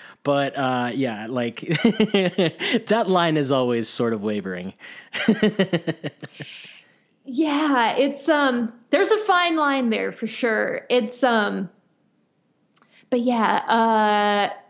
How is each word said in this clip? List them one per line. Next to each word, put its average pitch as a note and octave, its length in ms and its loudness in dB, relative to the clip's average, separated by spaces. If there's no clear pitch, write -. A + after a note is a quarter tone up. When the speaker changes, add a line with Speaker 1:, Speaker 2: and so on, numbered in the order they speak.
Speaker 1:
But, C#3 340 0
uh, B2+ 340 -2
yeah, A2+ 360 -4
like, A#2+ 320 -6
<laughs> - 220 -2
that A3 180 2
line E3+ 300 2
is C#3 160 0
always B2 360 0
sort A#2 240 0
of G#2+ 100 -4
wavering. F#2+ 500 -6
<laughs> G#3 240 2
Speaker 2:
Yeah, C#4+ 680 0
it's, C#4 320 0
um, C4 440 2
there's F#4+ 200 4
a G#4+ 140 4
fine F4 320 2
line C#4 340 0
there G3 220 -2
for - 140 -8
sure. G#3+ 600 -2
It's, B3 340 0
um, G3+ 460 0
but B3 100 2
yeah, G#3+ 1300 2
uh, - 40 -12